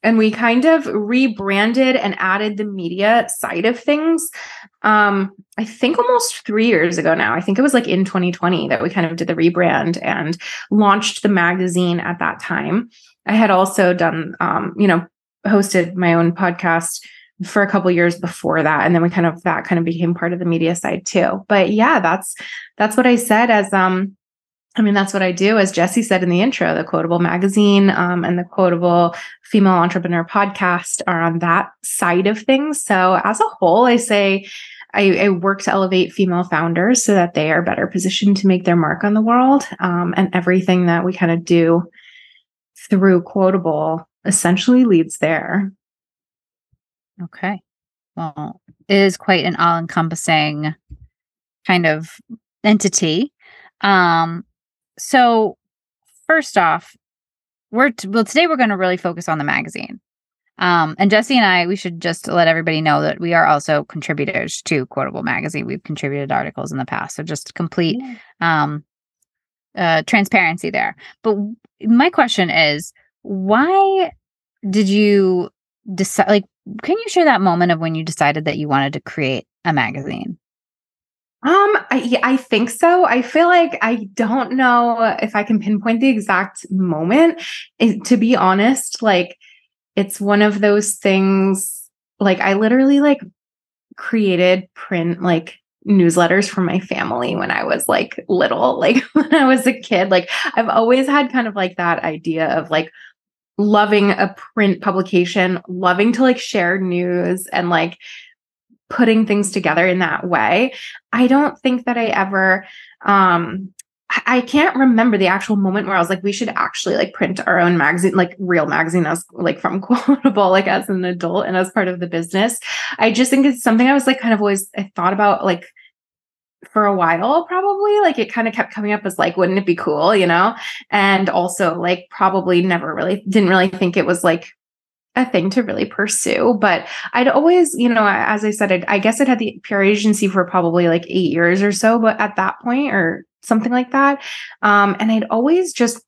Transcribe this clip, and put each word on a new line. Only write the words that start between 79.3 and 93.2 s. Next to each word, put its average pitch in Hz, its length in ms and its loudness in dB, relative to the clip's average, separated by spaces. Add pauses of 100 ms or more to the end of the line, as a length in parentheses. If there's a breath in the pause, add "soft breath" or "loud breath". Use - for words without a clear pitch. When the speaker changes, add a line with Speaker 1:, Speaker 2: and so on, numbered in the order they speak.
Speaker 2:
a - 80 -2
magazine? 131 680 -4 (1040)
Speaker 1:
Um, 403 340 2 (120)
I, 254 160 0
yeah, 240 160 0
I 254 140 2
think 240 340 0
so. 349 360 4
I 254 160 2
feel 311 260 2
like 339 340 2
I 220 320 -4
don't 233 400 -2
know 240 680 2
if 214 160 -6
I 208 60 -2
can 208 160 0
pinpoint 214 420 -2
the 269 80 4
exact 202 600 -2
moment. 190 720 2 (380 loud breath)
It, 220 260 2
to 247 120 2
be 226 180 2
honest, 202 680 0
like, 180 360 0 (580 soft breath)
it's 196 260 -2
one 202 200 2
of 208 180 2
those 208 360 2
things, 190 920 0 (300)
like, 190 200 0
I 196 140 0
literally, 262 460 2
like, 285 220 2 (760)